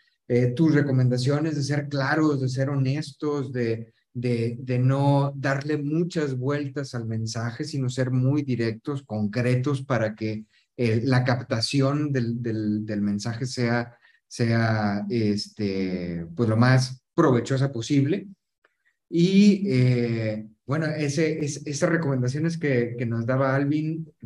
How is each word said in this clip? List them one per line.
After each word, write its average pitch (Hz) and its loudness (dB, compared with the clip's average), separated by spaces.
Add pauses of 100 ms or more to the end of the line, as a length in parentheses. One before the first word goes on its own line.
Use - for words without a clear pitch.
(280)
Eh, 123 2
tus 156 2
recomendaciones 139 2
de 143 -2
ser 143 -2
claros, 143 0
de 127 0
ser 135 -2
honestos, 139 -4
de, 113 -4 (200)
de, 117 -2
de 127 -2
no 139 2
darle 139 -2
muchas 151 -2
vueltas 139 -4
al 113 -6
mensaje, 113 -6
sino 135 -4
ser 127 -2
muy 135 2
directos, 120 -2
concretos, 123 0
para 110 0
que, 107 -6 (300)
eh, 117 2
la 127 4
captación 135 0
del, 120 -2
del, 107 -2
del 107 -4
mensaje 107 -2
sea, 120 -2 (320)
sea, 110 0
este, 95 -2 (100)
pues, 113 2
lo 110 2
más 127 2 (100)
provechosa 139 2
posible. 143 0 (800)
Y, 196 6
eh, 120 2 (180)
bueno, 156 -2
ese, 151 -2
es-, - -6
esas 147 0
recomendaciones 147 0
que, 123 0
que 123 -4
nos 117 -2
daba 131 2
Alvin, 156 -2 (140)